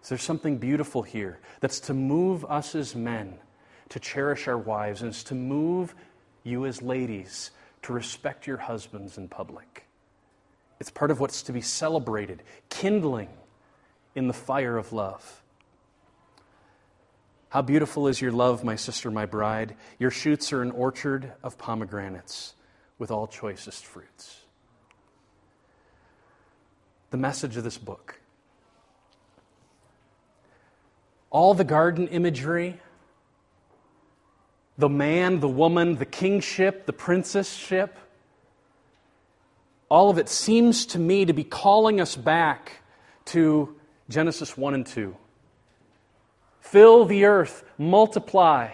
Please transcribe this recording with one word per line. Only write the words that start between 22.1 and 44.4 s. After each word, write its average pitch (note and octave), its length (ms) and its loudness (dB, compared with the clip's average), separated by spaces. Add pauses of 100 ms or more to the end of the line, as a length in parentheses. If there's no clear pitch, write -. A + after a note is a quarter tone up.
with A#2 140 -10
all G#2+ 160 -6
choicest - 580 -14
fruits. - 560 -20 (2750)
The B2+ 60 -6
message C3 400 -6
of A#2 60 -8
this A2+ 140 -10
book. - 420 -18 (3000)
All F3+ 240 6
the F#3 100 2
garden D#3+ 440 2
imagery, E3+ 720 -2 (2000)
the C#3+ 100 4
man, D#3+ 520 0
the D3 60 0
woman, E3 500 2
the C3+ 80 -4
kingship, F#3+ 840 -2
the D3 60 -4
princessship, F#3+ 960 -2 (2000)
all F3+ 200 8
of F#3+ 80 4
it D#3 100 0
seems A#3 600 4
to F3 120 -6
me F#3 260 2
to E3 80 2
be D#3 100 -2
calling G#3 580 4
us - 140 -4
back D#3 640 0 (440)
to D#3 500 2 (340)
Genesis D#3 480 -2